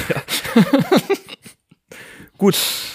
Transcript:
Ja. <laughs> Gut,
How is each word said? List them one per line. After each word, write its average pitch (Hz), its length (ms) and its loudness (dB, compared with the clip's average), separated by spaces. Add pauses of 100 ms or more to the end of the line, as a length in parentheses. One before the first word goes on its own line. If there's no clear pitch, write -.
Ja. - 140 -4 (560)
<laughs> - 40 2 (1600)
Gut, 196 180 4 (380)